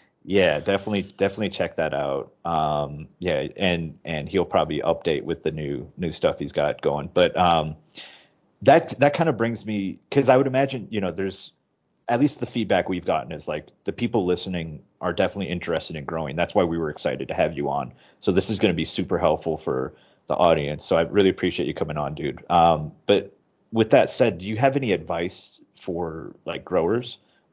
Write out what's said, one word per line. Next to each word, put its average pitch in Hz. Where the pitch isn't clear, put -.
yeah, 90
definitely, 98
definitely 98
check -
that 78
out. 69
Um, 76
yeah, 78
and, 85
and 80
he'll 90
probably 78
update 80
with 82
the 80
new, 71
new 85
stuff 76
he's 73
got 73
going. 73
But, 87
um, 80
that, 165
that 143
kind 165
of 135
brings 113
me, 101
'cause 135
I 127
would 135
imagine, 131
you 107
know, 95
there's, 92
at 120
least 143
the 123
feedback 98
we've 87
gotten 80
is, 76
like, 76
the -
people 117
listening 87
are 90
definitely 92
interested 82
in 76
growing. 76
That's 85
why 98
we 82
were 80
excited 67
to 87
have 80
you 69
on. 69
So 101
this 92
is 104
gonna 98
be 82
super 90
helpful 80
for 65
the -
audience. 76
So 90
I 82
really 95
appreciate 87
you 76
coming 78
on, 73
dude. 76
Um, 82
but -
with 110
that 123
said, 110
do 90
you 107
have 135
any 131
advice 85
for, 82
like, 85
growers 92